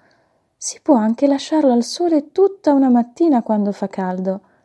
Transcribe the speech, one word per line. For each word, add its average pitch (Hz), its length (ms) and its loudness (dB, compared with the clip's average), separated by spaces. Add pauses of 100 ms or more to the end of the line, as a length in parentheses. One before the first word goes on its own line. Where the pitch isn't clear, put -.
(580)
Si - 240 -12
può 294 140 4
anche 226 300 0
lasciarlo 277 460 0
al 240 120 0
sole 320 480 -2
tutta 381 420 0
una 269 160 2
mattina 240 520 0
quando 208 300 -2
fa 196 160 -8
caldo 190 540 -6 (220)